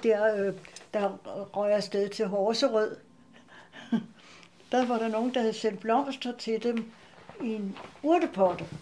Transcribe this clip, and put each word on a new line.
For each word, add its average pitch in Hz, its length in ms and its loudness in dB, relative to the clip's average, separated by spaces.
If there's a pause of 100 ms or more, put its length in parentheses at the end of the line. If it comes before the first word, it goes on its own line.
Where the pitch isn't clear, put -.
der, 214 440 4
øh, 190 60 -2 (400)
der 202 160 2 (460)
røg 208 180 2
afsted 202 360 0
til 214 180 -2
Horserød, 220 680 2 (960)
<laughs> - 800 -8
der 247 160 4
var 240 100 0
der 226 100 0
nogen, 226 260 0
der 254 60 0
havde 220 140 2
sendt 214 260 -2
blomster 254 580 -2
til 226 260 -4
dem 233 280 -2 (520)
i 240 100 -2
en 202 240 -6 (260)
urtepotte. 196 600 2 (160)